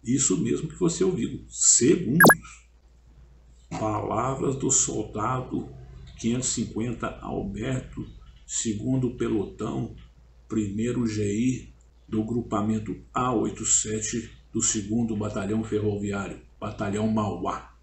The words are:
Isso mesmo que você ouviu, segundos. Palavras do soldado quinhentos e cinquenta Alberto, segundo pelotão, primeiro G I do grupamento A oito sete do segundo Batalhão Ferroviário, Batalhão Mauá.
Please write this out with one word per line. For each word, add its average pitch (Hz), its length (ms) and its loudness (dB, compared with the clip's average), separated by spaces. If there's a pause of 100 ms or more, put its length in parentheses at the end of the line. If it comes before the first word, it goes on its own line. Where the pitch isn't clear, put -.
Isso 117 380 2
mesmo 139 260 0
que - 100 -10
você 175 280 2
ouviu, 135 420 -2
segundos. - 1200 4 (1000)
Palavras 107 880 0
do - 120 0
soldado - 1040 0 (460)
quinhentos 120 300 0
e 113 160 0
cinquenta 113 560 -4
Alberto, 101 840 -4 (400)
segundo 123 680 0
pelotão, 104 800 -2 (540)
primeiro 110 580 0
G 104 260 0
I 120 400 0 (360)
do 110 160 0
grupamento 107 720 0 (140)
A 123 200 2
oito 110 320 0
sete 107 640 0 (220)
do 113 100 0
segundo 110 540 0
Batalhão 104 480 -2
Ferroviário, 101 760 -2 (180)
Batalhão 104 480 -2
Mauá. 98 760 -2